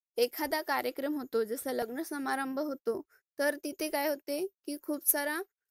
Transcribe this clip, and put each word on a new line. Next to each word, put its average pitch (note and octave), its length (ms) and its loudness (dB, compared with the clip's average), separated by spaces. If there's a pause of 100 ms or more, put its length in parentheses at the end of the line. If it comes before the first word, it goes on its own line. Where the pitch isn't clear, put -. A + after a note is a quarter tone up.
(160)
एखादा D4 460 2
कार्यक्रम C4+ 520 0
होतो, B3 300 0
जसा B3+ 280 -2
लग्न A#3+ 300 0
समारंभ C4+ 580 -2
होतो, C#4 420 -2 (360)
तर D4 260 2
तिथे D4+ 260 -2
काय D4 180 2
होते D4 380 0
की - 360 -8
खूप D4 260 0
सारा D4 320 2 (300)